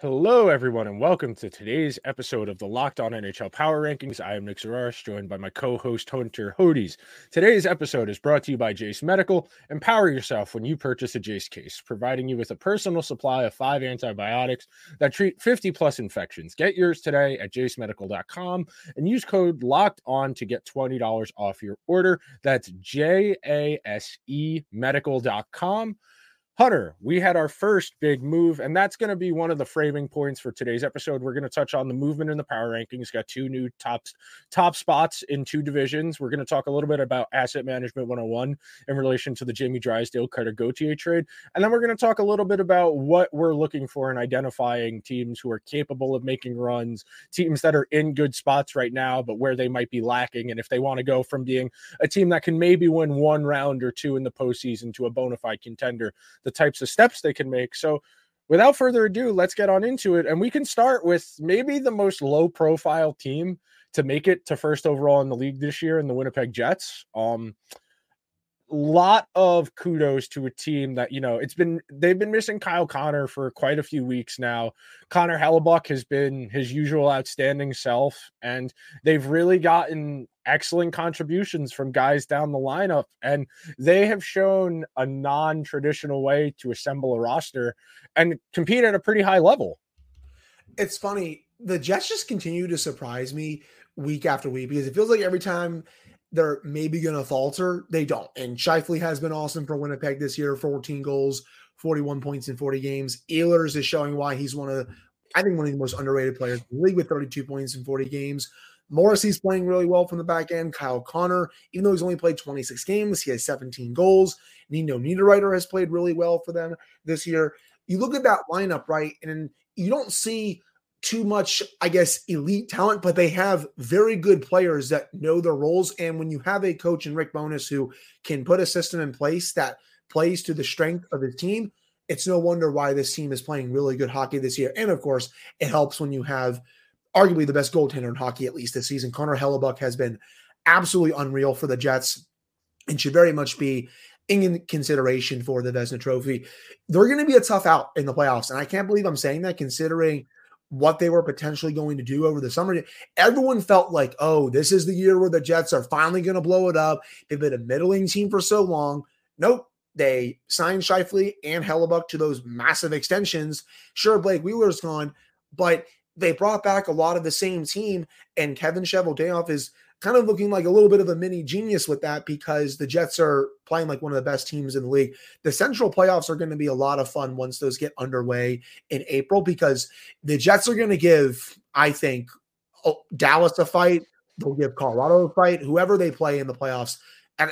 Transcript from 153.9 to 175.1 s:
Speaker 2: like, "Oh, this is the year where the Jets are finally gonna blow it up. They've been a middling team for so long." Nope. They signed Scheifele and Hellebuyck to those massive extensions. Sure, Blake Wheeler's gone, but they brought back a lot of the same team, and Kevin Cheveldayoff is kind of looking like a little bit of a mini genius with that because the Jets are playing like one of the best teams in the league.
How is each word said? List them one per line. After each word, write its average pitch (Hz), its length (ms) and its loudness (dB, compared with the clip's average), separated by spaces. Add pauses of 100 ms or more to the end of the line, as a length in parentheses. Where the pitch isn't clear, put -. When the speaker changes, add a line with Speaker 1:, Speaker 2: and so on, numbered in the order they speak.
Speaker 2:
like, 139 260 0
"Oh, 151 320 2
this 147 220 2
is 175 160 4
the 185 80 -2
year 190 240 6
where 185 100 4
the 165 100 4
Jets 165 320 0
are 131 120 2
finally 160 400 2
gonna 185 180 0
blow 185 260 4
it 170 80 2
up. 156 260 2 (280)
They've 147 100 -4
been 147 140 0
a 120 60 -4
middling 175 480 0
team 202 240 0
for 196 100 2
so 208 220 4
long." 147 400 -2 (340)
Nope. 240 320 2 (240)
They 131 540 0
signed 185 340 0
Scheifele 196 600 0
and 160 200 -4
Hellebuyck 170 440 0
to 160 100 -8
those 147 260 -2
massive 123 480 -2
extensions. 156 720 -4 (280)
Sure, 214 240 4
Blake 180 260 2
Wheeler's 208 380 2
gone, 151 320 -6 (420)
but 170 300 2 (320)
they 170 140 2
brought 208 320 0
back 196 240 2
a 170 40 -2
lot 160 260 2
of 165 60 -4
the 160 60 -2
same 180 360 -2
team, 196 420 -4 (280)
and 147 200 -2
Kevin 165 280 -2
Cheveldayoff 170 680 0
is 143 180 -4 (320)
kind 233 160 4
of 233 80 6
looking 208 240 0
like 190 160 0
a 175 40 2
little 208 200 10
bit 202 100 8
of 185 80 2
a 175 80 0
mini 180 260 -6
genius 185 460 -2
with 143 140 -2
that 151 240 -6
because 147 500 -4
the 143 100 -8
Jets 170 360 0
are 143 260 4 (180)
playing 165 220 -2
like 139 140 -6
one 151 100 -6
of 139 60 0
the 131 40 0
best 139 280 -4
teams 139 260 -6
in 135 80 -2
the 123 60 -6
league. 135 260 2 (280)